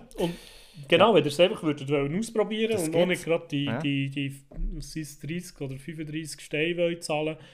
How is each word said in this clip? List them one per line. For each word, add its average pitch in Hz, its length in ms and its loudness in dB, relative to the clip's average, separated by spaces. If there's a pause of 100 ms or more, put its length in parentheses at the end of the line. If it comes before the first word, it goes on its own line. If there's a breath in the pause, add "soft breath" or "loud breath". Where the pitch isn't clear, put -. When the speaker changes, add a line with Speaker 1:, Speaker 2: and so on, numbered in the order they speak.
(180)
Speaker 1:
und 175 160 -2 (540 loud breath)
genau, 175 220 8
Speaker 2:
Ja. 214 60 8
Speaker 1:
wenn 151 80 8
ihr 143 80 0
es - 80 0
einfach 185 240 4
würdet 143 260 -2
wollen 143 280 0
ausprobieren 220 540 -2
Speaker 2:
Das 202 120 0
Speaker 1:
und 156 100 -2
noch 165 60 4
Speaker 2:
gibt's. 180 100 4
Speaker 1:
nicht 170 160 -2
gerade 165 240 0
die, 143 160 0
Speaker 2:
Ja. 117 140 -2
Speaker 1:
die, 139 300 -2
die, 139 260 -6 (380)
was 143 180 -10
sind's, 156 280 -12
dreißig 175 420 -10
oder 131 160 -8
fünfunddreißig 156 640 -10
Steine 165 360 -2
wollt 170 260 0
zahlen, 156 340 -2 (160 loud breath)